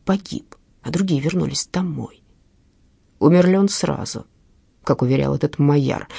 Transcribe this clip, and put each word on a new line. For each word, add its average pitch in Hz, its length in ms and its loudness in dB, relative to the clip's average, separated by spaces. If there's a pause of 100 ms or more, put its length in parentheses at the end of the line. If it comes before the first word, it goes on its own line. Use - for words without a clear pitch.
погиб, - 500 -4 (260)
а - 80 -8
другие 175 300 0
вернулись 156 480 -2
домой. 160 560 -6 (960)
Умер 180 300 6
ли 190 80 4
он 196 100 2
сразу, - 580 -4 (600)
как - 160 0
уверял 139 340 0
этот 151 240 -4
Майяр? 143 480 2 (120)